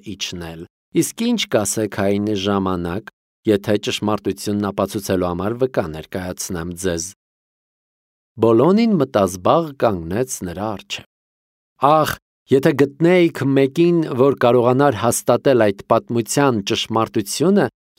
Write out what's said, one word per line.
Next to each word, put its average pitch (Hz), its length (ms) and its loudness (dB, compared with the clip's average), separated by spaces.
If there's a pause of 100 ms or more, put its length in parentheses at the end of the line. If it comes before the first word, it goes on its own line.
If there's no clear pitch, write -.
իջնել։ 87 560 -12 (340)
Իսկ - 260 0
ինչ 233 260 0
կասեք 107 520 -2
այն 101 360 0
ժամանակ, 95 760 -2 (360)
եթե 104 320 2
ճշմարտությունն 104 920 -4
ապացուցելու 98 600 -2
համար 92 240 -4
վկա 127 320 -2
ներկայացնեմ 87 880 -10
ձեզ»։ 87 300 -4 (1300)
Բոլոնին 156 560 4
մտազբաղ 113 680 2 (100)
կանգնեց 104 640 -2
նրա 90 280 -8
առջև։ - 400 -12 (760)
Ախ, 147 280 4 (400)
եթե 135 220 4
գտնեիք 165 760 2
մեկին, 139 520 2 (120)
որ 131 260 4
կարողանար 123 600 4
հաստատել 120 680 2
այդ 98 180 0
պատմության 120 800 0
ճշմարտությունը, 113 1040 0 (320)